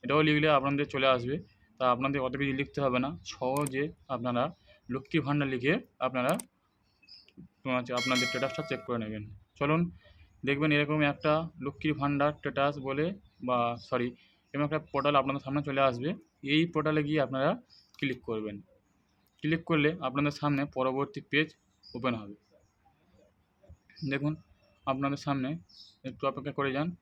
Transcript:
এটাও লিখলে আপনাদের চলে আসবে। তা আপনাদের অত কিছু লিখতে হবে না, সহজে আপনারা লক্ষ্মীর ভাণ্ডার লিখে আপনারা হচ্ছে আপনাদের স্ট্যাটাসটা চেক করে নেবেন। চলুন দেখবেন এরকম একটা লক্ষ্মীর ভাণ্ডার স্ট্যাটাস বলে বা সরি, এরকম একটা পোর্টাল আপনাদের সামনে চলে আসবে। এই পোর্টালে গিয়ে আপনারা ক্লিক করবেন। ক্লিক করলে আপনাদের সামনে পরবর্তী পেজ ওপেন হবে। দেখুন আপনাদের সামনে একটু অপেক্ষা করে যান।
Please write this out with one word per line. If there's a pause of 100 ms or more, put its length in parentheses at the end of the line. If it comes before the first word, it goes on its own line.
এটাও
লিখলে (100)
আপনাদের
চলে
আসবে। (420)
তা (100)
আপনাদের
অত
কিছু
লিখতে
হবে
না, (220)
সহজে (300)
আপনারা (460)
লক্ষ্মীর
ভাণ্ডার
লিখে (320)
আপনারা (1400)
হচ্ছে
আপনাদের
স্ট্যাটাসটা
চেক
করে
নেবেন। (360)
চলুন (680)
দেখবেন
এরকম (140)
একটা (320)
লক্ষ্মীর
ভাণ্ডার
স্ট্যাটাস (140)
বলে (420)
বা (300)
সরি, (420)
এরকম
একটা (100)
পোর্টাল
আপনাদের
সামনে
চলে
আসবে। (440)
এই (100)
পোর্টালে
গিয়ে
আপনারা (480)
ক্লিক
করবেন। (840)
ক্লিক
করলে (160)
আপনাদের
সামনে (140)
পরবর্তী (100)
পেজ (480)
ওপেন
হবে। (1800)
দেখুন (540)
আপনাদের
সামনে (600)
একটু
অপেক্ষা
করে
যান। (120)